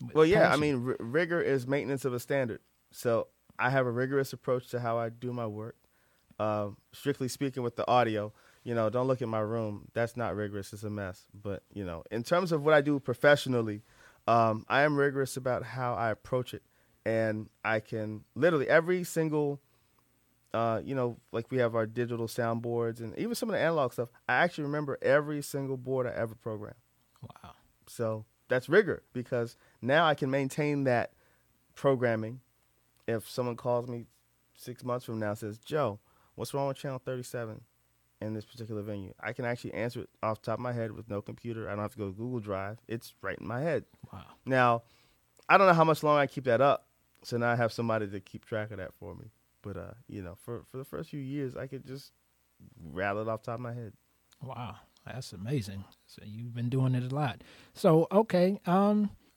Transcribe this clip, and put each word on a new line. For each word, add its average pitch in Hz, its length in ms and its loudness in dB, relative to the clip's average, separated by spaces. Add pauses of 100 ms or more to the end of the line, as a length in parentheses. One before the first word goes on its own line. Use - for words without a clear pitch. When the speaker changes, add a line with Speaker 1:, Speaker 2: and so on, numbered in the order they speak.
Speaker 1:
with 123 140 -6
Speaker 2:
Well, 156 100 8
yeah, 190 160 6
I 156 80 8
Speaker 1:
passion. 139 120 4
Speaker 2:
mean, 135 260 0
r-, 127 120 -2
rigor 165 420 0
is 123 240 2
maintenance 135 400 -2
of 127 80 -2
a 120 60 -2
standard. 127 420 -2 (300)
So 117 360 0 (300)
I 123 120 0
have 131 160 4
a 123 60 -2
rigorous 131 420 0
approach 127 360 -2
to 123 120 -4
how 117 160 0
I 117 120 -2
do 120 240 -8
my 120 140 -4
work. 107 300 -10 (640)
Um, 107 380 -2 (160)
strictly 139 340 -2
speaking 127 360 -4
with 120 120 -4
the - 120 -2
audio, 110 460 2 (300)
you 120 120 -4
know, 110 140 2
don't 123 180 0
look 131 140 0
at 123 60 -4
my 110 120 -2
room. 107 540 -4
That's 117 240 -2
not 107 180 -2
rigorous. 101 380 -6
It's 104 100 -12
a 107 60 -6
mess. 101 440 -8
But, 101 300 -8 (100)
you 101 120 -6
know, 85 260 -8
in 117 120 -4
terms 175 280 2
of 151 120 0
what 156 100 6
I 151 80 8
do 143 180 2
professionally, 123 840 4 (440)
um, 113 400 4
I 127 140 4
am 147 160 4
rigorous 139 400 0
about 127 260 -2
how 123 320 -4
I 110 160 0
approach 127 420 -4
it. - 100 -14 (420)
And 110 440 0 (140)
I 110 160 2
can 107 460 -8 (100)
literally 147 340 4
every 170 340 4
single, 151 580 -2 (920)
uh, 113 300 0
you 113 120 -4
know, 123 220 -2 (140)
like, 117 200 -4
we 131 60 0
have 117 180 4
our 113 100 2
digital 117 420 -2
soundboards 117 720 -2
and 113 160 -10
even 226 180 -2
some 233 140 -4
of 202 40 -2
the 123 60 0
analog 147 340 2
stuff, 117 160 -4 (200)
I 123 60 4
actually 156 300 2
remember 147 360 -4
every 147 400 2
single 135 360 -4
board 127 300 -2
I 110 40 -4
ever 113 240 -4
programmed. 107 400 -10 (460)
Speaker 1:
Wow. - 340 -20 (320)
Speaker 2:
So 110 380 -4 (220)
that's 127 220 0
rigor, 165 340 4 (100)
because 120 440 -4 (240)
now 143 240 4
I 156 100 4
can 131 160 -2
maintain 139 540 0
that 120 280 0 (640)
programming. 123 640 0 (640)
If 113 220 -2
someone 123 260 -4
calls 120 320 -2
me 120 180 -10 (500)
six - 280 -16
months 123 220 -4
from 110 140 -6
now 107 100 -2
and 104 80 -4
says, 107 220 -10
"Joe, 127 400 -2 (360)
what's - 180 -8
wrong 139 140 -2
with 135 100 -6
channel 135 220 -8
thirty-seven 120 640 -8 (600)
in 110 120 -6
this 107 120 -6
particular 110 360 -10
venue?" 101 380 -8
I 107 140 -4
can 127 120 -6
actually 120 280 -6
answer 110 280 -6
it - 80 -12 (120)
off 110 200 -2
the - 60 -12
top 110 120 -2
of 120 40 -10
my 123 100 -4
head 113 180 -4
with 107 180 -12
no 101 120 -4
computer. 117 460 -8
I 95 40 -6
don't 104 100 -4
have 104 120 -4
to - 40 -20
go 104 100 -4
to 95 80 -8
Google 120 240 -6
Drive. 101 480 -6
It's - 340 -8
right 98 160 -4
in - 100 -10
my 120 140 -4
head. 151 240 -2 (260)
Speaker 1:
Wow. 92 140 -14 (200)
Speaker 2:
Now, 123 380 4 (640)
I 165 100 8
don't 196 100 8
know 180 60 10
how 165 100 8
much 160 200 4
longer 147 180 6
I 139 60 2
keep 131 180 -8
that 120 160 6
up, 139 260 4 (360)
so - 140 -4
now 120 140 2
I 117 40 2
have 120 160 2
somebody 110 360 -2
to 98 120 -10
keep - 260 -18
track 107 260 -6
of 101 60 -12
that 92 180 -10
for 92 200 -14
me. 110 160 -18 (300)
But, 101 140 -10
uh, 92 180 -12 (140)
you 104 140 -10
know, 87 140 -10
for, 117 360 -12
for 127 60 -12
the 131 80 -10
first - 240 -10
few 151 100 -10
years, 135 380 -6
I 135 100 -8
could 135 180 -14
just 135 280 -16 (680)
rattle 98 420 -4
it 110 40 -6
off 110 140 -4
the - 60 -16
top 117 80 -6
of 120 60 -8
my 120 120 -8
head. 117 180 -12 (500)
Speaker 1:
Wow, 123 360 -12 (280)
that's 127 280 -12
amazing. 98 500 -6 (240)
So - 180 -20
you've 113 280 -12
been 120 160 -2
doing 131 260 2
it 127 160 -2
a - 20 -4
lot. 139 300 -4 (300)
So, 160 360 6
okay, 190 560 4
um, 202 440 4 (280)